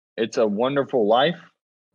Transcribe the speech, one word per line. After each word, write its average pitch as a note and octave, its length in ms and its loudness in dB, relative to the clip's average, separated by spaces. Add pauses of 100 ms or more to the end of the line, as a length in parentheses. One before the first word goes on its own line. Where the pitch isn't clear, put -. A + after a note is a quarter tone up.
(180)
It's A2+ 200 -4
a A#2 100 2
Wonderful B2 600 -2
Life, C#3+ 320 2 (560)